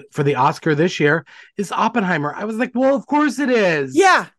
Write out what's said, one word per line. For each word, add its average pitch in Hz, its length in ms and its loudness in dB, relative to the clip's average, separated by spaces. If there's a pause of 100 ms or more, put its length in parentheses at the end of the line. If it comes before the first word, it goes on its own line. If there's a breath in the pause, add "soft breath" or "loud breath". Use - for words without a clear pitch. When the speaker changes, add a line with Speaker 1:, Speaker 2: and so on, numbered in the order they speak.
(120)
Speaker 1:
for 151 120 -2
the 143 120 0
Oscar 143 400 0
this 170 240 0
year 156 260 2 (320 loud breath)
is 202 160 -6
Oppenheimer." 185 600 -2
I 202 120 -10
was 220 100 -6
like, 254 180 -4
"Well, 269 220 2
of 220 100 -4
course 294 340 0
it 277 100 -2
is." 165 480 0
Speaker 2:
Yeah. 339 300 4 (120)